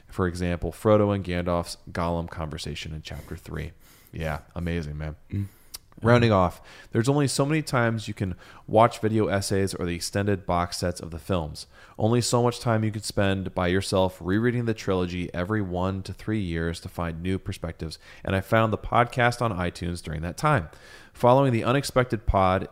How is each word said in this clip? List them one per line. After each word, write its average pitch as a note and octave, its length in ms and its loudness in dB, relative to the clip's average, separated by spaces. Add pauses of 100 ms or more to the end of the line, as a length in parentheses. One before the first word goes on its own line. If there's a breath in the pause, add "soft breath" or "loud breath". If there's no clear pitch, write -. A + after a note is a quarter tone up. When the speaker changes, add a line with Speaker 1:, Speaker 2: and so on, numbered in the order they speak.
Speaker 1:
For F#2+ 180 -2
example, F2 460 -2
Frodo G#2 420 4
and F#2+ 100 -2
Gandalf's F2 540 -2 (120)
Gollum E2+ 380 -2
conversation D#2 640 -8
in D#2 80 -10
chapter - 340 -12
three. D#2+ 380 -10 (400 soft breath)
Yeah, D#2 280 -6 (140)
amazing, E2 440 -6
man. D#2 180 -8 (160)
Speaker 2:
Mm. G2 140 -4 (560 soft breath)
Speaker 1:
Rounding A#2 300 6
off, F2+ 280 4 (300 loud breath)
there's A#2 180 0
only C#3+ 200 4
so C#3 180 0
many D#3 160 0
times A2+ 460 0
you G#2+ 60 -6
can F#2 200 -4 (320 loud breath)
watch A2+ 340 6
video G#2+ 280 2
essays G2 440 0
or - 140 -4
the F2 80 -2
extended G2+ 500 -2
box F2 340 0
sets F2 220 -2
of E2 120 -10
the E2 60 -8
films. D#2 480 -4 (300 loud breath)
Only A#2 240 4
so A#2+ 220 2
much A#2+ 160 0
time A2 240 0
you A2 80 0
could G#2 140 -8
spend G2 500 -2
by F2+ 140 0
yourself F#2 520 2
rereading A2+ 440 0
the A2+ 100 0
trilogy F2+ 580 -2
every G#2 300 -2
one F#2 400 -4
to F#2+ 100 -10
three A2 280 -4
years E2+ 400 -2
to - 80 -12
find E2 340 -6
new F#2 160 -2
perspectives, E2 600 -8 (260 loud breath)
and F#2+ 100 -2
I F#2+ 60 2
found A2+ 320 2
the G2 60 -2
podcast A#2+ 640 0
on A2+ 160 -2
iTunes F2 460 -4
during D#2 200 -8
that F2 140 -6
time. B2+ 320 0 (460 loud breath)
Following C3 380 6
the A2+ 120 0
unexpected B2 600 0
pod F#2+ 460 4